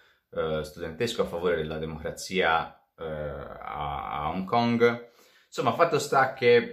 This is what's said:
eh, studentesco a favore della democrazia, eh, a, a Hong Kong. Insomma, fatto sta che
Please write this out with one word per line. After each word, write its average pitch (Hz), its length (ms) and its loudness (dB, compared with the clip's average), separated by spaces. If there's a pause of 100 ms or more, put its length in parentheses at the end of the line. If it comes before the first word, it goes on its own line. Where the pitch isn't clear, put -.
(320)
eh, 80 320 -2
studentesco 85 600 -6
a - 20 2
favore 87 320 0
della 78 200 -4
democrazia, 80 960 -2 (240)
eh, 82 60 -12
a, 71 1200 -8
a 76 60 0
Hong 92 160 -4
Kong. 120 640 2 (360)
Insomma, 135 280 -2
fatto 165 260 4
sta 131 340 2
che 120 400 6